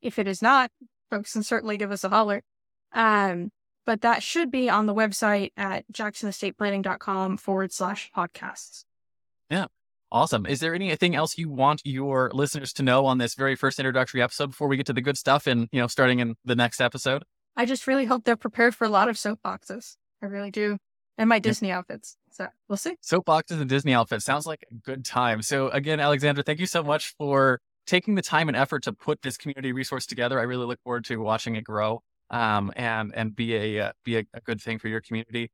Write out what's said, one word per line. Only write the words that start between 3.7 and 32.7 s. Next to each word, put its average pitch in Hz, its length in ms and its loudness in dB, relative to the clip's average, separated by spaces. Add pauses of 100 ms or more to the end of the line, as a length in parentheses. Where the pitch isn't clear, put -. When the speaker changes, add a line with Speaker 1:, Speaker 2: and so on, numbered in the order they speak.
Speaker 1:
but 220 160 0
that 233 200 4
should 330 300 -2
be 254 180 2
on 214 160 4
the 208 80 2
website 208 600 2
at 196 360 -4
jackson 208 360 -6
estate 196 300 -6
planning 202 240 0
dot 190 180 -4
com 190 380 -2
forward 190 340 -2
slash 196 400 -6
podcasts. - 720 -8 (680)
Speaker 2:
Yeah. 175 180 0 (440)
Awesome. 120 340 2
Is 131 140 0
there 160 140 0
anything 175 420 0
else 156 220 0
you 165 120 -6
want 139 340 2
your 135 500 0
listeners 139 400 -2
to 139 100 -2
know 131 220 6
on 127 120 4
this 120 180 -2
very 135 200 0
first 135 220 0
introductory 127 440 0
episode 139 260 0
before 139 200 -4
we 139 100 2
get 139 80 -2
to 139 80 -2
the 120 80 0
good 135 160 0
stuff 139 300 2
and, 117 240 2
you 131 100 0
know, 120 60 0
starting 123 320 4
in 117 160 -2 (100)
the 123 100 2
next 120 240 2
episode? 131 440 0 (320)
Speaker 1:
I 247 100 0
just 254 220 -2
really 269 180 2
hope 233 180 0
they're 233 140 2
prepared 233 360 2
for 233 120 0
a 220 40 2
lot 208 200 6
of 220 80 -4
soapboxes. 208 800 -8 (260)
I 208 60 -10
really 202 240 -8
do. 208 260 -2 (400)
And 220 100 4
my 233 80 6
Speaker 2:
Yep. 226 80 2
Speaker 1:
Disney 214 280 0
outfits. - 440 -10 (160)
So 190 160 -10 (220)
we'll 202 80 -4
see. 339 260 -6
Speaker 2:
Soapboxes 165 560 0
and 139 100 -2
Disney 135 240 2
outfits. 113 300 2
Sounds 147 220 -2
like 160 260 -10
a 117 40 -18
good 131 280 -10
time. 117 380 0
So 135 280 0
again, 147 300 0
Alexandra, 143 440 2
thank 151 160 -2
you 180 80 -2
so 170 160 0
much 147 340 -2
for 135 420 4 (260)
taking 180 300 2
the 190 60 2
time 160 260 0
and 139 80 0
effort 135 280 0
to 110 100 -4
put - 300 -4
this 127 140 -6
community 135 360 -6
resource 127 320 -4
together. 123 340 -2
I 113 40 2
really 123 220 -2
look 120 180 -6
forward 120 220 -4
to 117 120 -4
watching 110 380 -2
it 110 80 -6
grow, 107 380 -2 (280)
um, 107 460 2